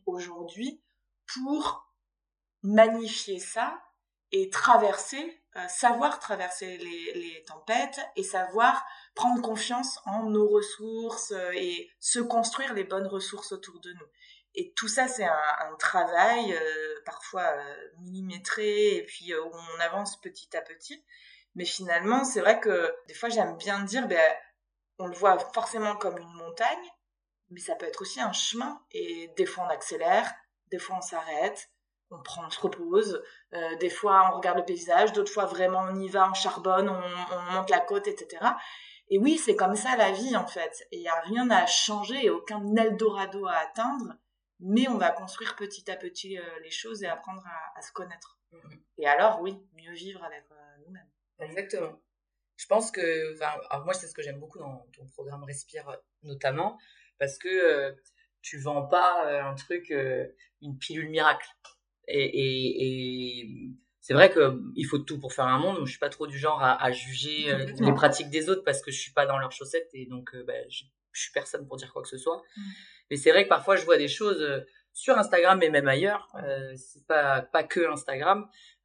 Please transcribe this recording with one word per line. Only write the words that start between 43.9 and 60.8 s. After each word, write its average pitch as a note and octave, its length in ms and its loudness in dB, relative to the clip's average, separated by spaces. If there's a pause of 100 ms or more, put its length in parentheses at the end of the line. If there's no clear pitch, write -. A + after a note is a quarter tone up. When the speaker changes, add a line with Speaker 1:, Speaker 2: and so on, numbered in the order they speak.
Speaker 1:
mais A3 280 2
on A#3 80 0
va F3 140 4
construire - 460 -8
petit G3+ 340 -10
à F#3 60 -8
petit, F#3 420 -10
euh, F3 40 -10 (200)
les D#3+ 80 -18
choses A3 320 -10
et F#3 40 -4
apprendre F#3+ 380 -8
à, E3 340 -14
à E3 40 -16
se - 100 -18
connaître. - 460 -16 (140)
Speaker 2:
Mhm. D#3+ 280 -20 (180)
Speaker 1:
Et D3+ 80 0
alors, F3 340 6
oui, G3 180 -6 (160)
mieux E3 180 -20
vivre F3+ 320 -14
avec, D3+ 280 -14
euh, - 20 -20 (320)
nous-mêmes. F#3 240 -20 (300)
Speaker 2:
Exactement. F#3 600 -8 (560)
Je - 100 -16
pense A3+ 260 2
que, D#3+ 420 -2
enfin, D3+ 240 -4 (100)
alors C#3+ 160 -6
moi, F3+ 100 -2
c'est E3+ 120 -10
ce - 80 -18
que D#3 80 -10
j'aime C#3 160 -10
beaucoup D#3 220 -18
dans C3 340 -16
ton C3+ 140 -20
programme C#3 340 -14
Respire, C#3+ 560 -14 (240)
notamment, D3 560 -2 (400)
parce C#3 180 -2
que, F3+ 120 -10
euh, D#3 440 4 (500)
tu - 160 -14
vends C#3+ 280 -2
pas, F3 400 4
euh, C#3+ 160 0
un C#3 120 -6
truc, F3 360 -8
euh, C3 380 -2 (340)
une C#3+ 160 -10
pilule D#3 320 -8